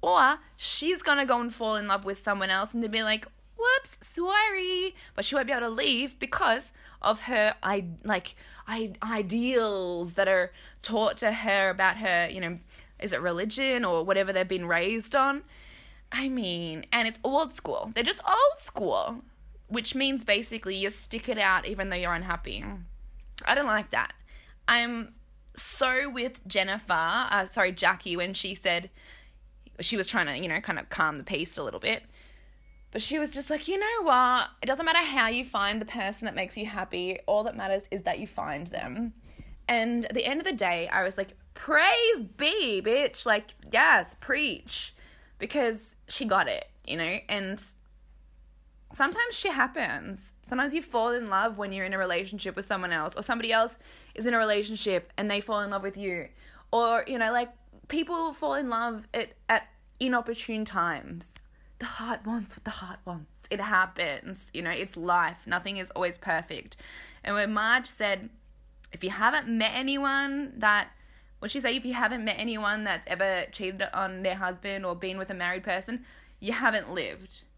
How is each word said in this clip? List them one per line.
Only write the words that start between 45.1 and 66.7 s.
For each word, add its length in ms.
Because 600
she 160
got 240
it, 220
you 80
know? 220
And 340
sometimes 440
shit 140
happens. 800
Sometimes 260
you 80
fall 300
in 180
love 280
when 160
you're 120
in 80
a 40
relationship 580
with 100
someone 280
else, 240
or 40
somebody 300
else 260
is 120
in 80
a 40
relationship 800
and 120
they 120
fall 180
in 120
love 120
with 140
you. 320
Or, 340
you 120
know, 160
like, 160
people 420
fall 220
in 160
love 440
at, 200
at 180
inopportune 640
times. 680
The 60
heart 400
wants 300
what 80
the 80
heart 320
wants. 260
It 80
happens, 960
you 80
know, 100
it's 240
life. 500
Nothing 300
is 160
always 260
perfect. 600